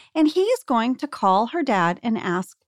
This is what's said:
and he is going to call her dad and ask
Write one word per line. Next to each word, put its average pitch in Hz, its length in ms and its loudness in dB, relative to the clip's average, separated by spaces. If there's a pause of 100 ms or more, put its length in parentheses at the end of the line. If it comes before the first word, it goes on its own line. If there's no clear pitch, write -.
(140)
and 320 120 2
he 311 160 0
is 453 220 0
going 247 320 -2
to 294 100 -10
call 202 420 0
her 339 140 -4
dad 185 400 0
and 226 160 -2
ask 180 500 -6